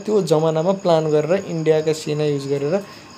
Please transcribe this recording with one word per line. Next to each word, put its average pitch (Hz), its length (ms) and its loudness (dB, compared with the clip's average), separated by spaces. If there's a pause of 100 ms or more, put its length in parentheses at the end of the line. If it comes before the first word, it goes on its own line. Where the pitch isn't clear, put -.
त्यो 208 120 -2 (120)
जमानामा 160 460 2 (100)
प्लान 165 220 4 (100)
गरेर 151 320 0
इन्डियाका 156 480 0
सेना 151 320 -4
युज 143 240 -2
गरेर 143 240 -2 (440)